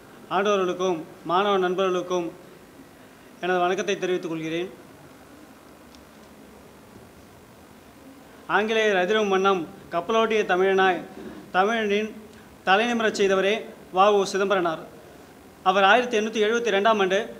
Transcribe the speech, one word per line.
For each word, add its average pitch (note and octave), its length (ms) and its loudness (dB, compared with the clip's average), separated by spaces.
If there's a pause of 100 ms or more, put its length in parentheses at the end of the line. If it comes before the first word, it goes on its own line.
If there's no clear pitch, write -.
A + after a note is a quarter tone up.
(300)
ஆண்டவர்களுக்கும் F#3 720 0 (220)
மாணவ G3 340 2
நண்பர்களுக்கும் F3+ 760 -2 (1080)
எனது F3+ 180 0
வணக்கத்தை F#3 400 0
தெரிவித்துக் F3+ 320 -4
கொள்கிறேன். E3 400 -6 (3750)
ஆங்கிலேயர் G#3+ 500 0
அதிரும் G#3 320 0
வண்ணம் F#3+ 380 2 (240)
கப்பலோட்டிய A3 540 0
தமிழனாய் F#3+ 580 2 (500)
தமிழனின் G#3+ 600 0 (520)
தலைநிமிரச் A3 560 2
செய்தவரே G3 440 0 (300)
வ F#3+ 140 6
உ G3+ 160 4
சிதம்பரனார். F#3 600 -2 (760)
அவர் F#3+ 220 2
ஆயிரத்தி A#3 340 4
எண்ணூத்தி A3 280 -2
எழுபத்தி A3+ 280 0
ரெண்டாம் G#3 260 2
ஆண்டு G3 400 0